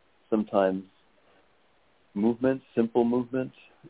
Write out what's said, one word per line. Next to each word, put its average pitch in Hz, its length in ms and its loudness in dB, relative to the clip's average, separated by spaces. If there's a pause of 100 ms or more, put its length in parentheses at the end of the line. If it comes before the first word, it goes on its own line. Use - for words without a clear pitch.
(300)
sometimes 98 540 0 (1300)
movement, 120 460 0 (120)
simple 117 300 2
movement, 123 480 -2 (380)